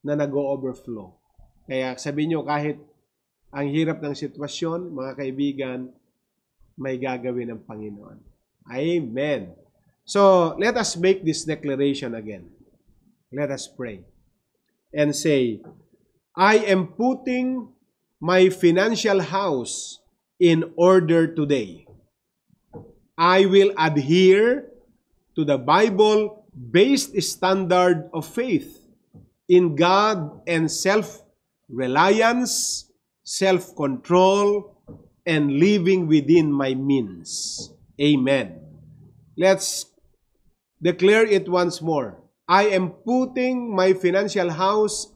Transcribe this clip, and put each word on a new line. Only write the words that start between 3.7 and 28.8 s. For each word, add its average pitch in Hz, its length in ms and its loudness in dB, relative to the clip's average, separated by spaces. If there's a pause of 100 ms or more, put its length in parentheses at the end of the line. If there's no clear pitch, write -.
hirap 160 320 -4
ng 143 80 -8
sitwasyon, 165 800 -10
mga 135 240 -12
kaibigan, 135 640 -6 (960)
may 131 240 -8
gagawin 123 560 -8
ang 113 80 -18
Panginoon. 107 560 -18 (480)
Amen. 131 880 -6 (500)
So, 185 540 4
let 220 180 0
us 214 220 -4
make 190 260 2
this 160 220 -4
declaration 139 680 -4
again. 104 380 -14 (800)
Let 139 200 -6
us 131 160 -10
pray 110 360 -14 (880)
and 147 220 0
say, 131 480 -2 (720)
I 208 220 4 (100)
am 190 260 2
putting 254 800 -4 (480)
my 185 320 4
financial 196 720 0
house 156 760 -6 (400)
in 165 360 4
order 170 580 4
today. 131 540 -4 (1300)
I 185 320 4
will 196 320 6
adhere 185 880 4 (680)
to 151 120 -2
the 143 100 2
Bible-based 202 1700 2
standard 180 880 0
of - 160 -8
faith - 560 -4 (640)